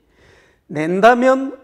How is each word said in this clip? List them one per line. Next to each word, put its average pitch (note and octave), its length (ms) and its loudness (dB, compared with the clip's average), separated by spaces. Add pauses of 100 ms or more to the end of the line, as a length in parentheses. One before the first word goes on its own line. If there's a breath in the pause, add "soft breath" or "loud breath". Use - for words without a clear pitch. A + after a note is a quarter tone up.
(640 soft breath)
낸다면 A#3+ 1000 0